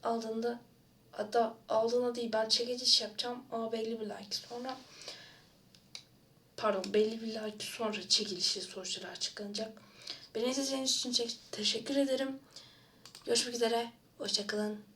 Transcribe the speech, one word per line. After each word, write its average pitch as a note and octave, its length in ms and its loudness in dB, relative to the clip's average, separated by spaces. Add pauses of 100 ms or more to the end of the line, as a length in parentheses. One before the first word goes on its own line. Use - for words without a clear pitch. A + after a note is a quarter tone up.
Aldığında, A#3 580 0 (520)
hatta A3+ 420 2 (140)
aldığında A#3 460 4
değil, A#3 180 -2
ben A3 160 2
çekiliş A#3+ 520 4
yapacağım A#3+ 520 -6
ama A3+ 200 -2
belli A3+ 280 -2
bir G#3+ 60 -4
like G3+ 300 -6 (120)
sonra, B3 280 -6 (1800)
pardon, G3 380 0
belli A3 260 4
bir A3+ 60 -6
like G#3+ 380 -6
sonra G#3 440 -4
çekilişi F3+ 520 2
sonuçları F#3 480 -6
açıklanacak. G#3 760 -6 (520)
Beni A#3+ 160 2
izlediğiniz C4 460 0
için B3 160 -2
çek-, A#3 240 0 (140)
teşekkür A3 460 0
ederim. C4+ 420 2 (880)
Görüşmek A#3+ 280 2
üzere. A#3 380 2 (260)
Hoşça G#3 280 -2
kalın. G#3+ 340 -2 (160)